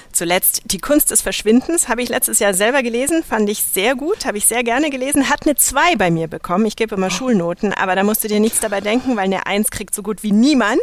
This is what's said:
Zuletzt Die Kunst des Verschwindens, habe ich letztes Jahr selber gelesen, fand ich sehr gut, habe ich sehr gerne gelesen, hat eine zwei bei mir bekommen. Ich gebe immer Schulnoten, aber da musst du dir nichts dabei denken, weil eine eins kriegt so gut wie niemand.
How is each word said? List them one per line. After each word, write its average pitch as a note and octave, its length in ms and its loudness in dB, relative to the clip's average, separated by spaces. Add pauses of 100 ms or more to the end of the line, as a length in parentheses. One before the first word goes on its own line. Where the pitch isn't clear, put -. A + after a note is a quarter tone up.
(120)
Zuletzt F3+ 540 0
Die G3 120 -4
Kunst D4 320 0
des - 100 0
Verschwindens, A#3+ 680 2
habe A#3+ 140 -2
ich A#3+ 60 -4
letztes A3 300 -2
Jahr G3+ 160 4
selber A#3 300 2
gelesen, C#4 440 0
fand G#3+ 220 0
ich - 140 -4
sehr A3 320 0
gut, D4+ 300 -4
habe G#3 120 -4
ich G#3 80 -2
sehr A#3 160 2
gerne B3+ 280 0
gelesen, C4+ 380 0
hat C#4+ 160 0
eine D4 120 2
zwei D#4 400 2
bei F#3 160 2
mir E3 160 -2
bekommen. F3+ 380 -2
Ich G#3+ 100 -4
gebe A3 180 -4
immer F#3+ 160 0
Schulnoten, F#3+ 640 0
aber F#3 240 0
da F#3+ 80 2
musst G#3 180 0
du A3 60 -6
dir G#3 100 0
nichts A3 220 2
dabei G#3 200 -2
denken, A#3+ 360 0
weil G3 80 0
eine F#3+ 220 0
eins G#3 260 -2
kriegt - 200 -10
so G#3 120 -6
gut G#3 180 -6
wie G#3+ 100 -2
niemand. A#3+ 500 4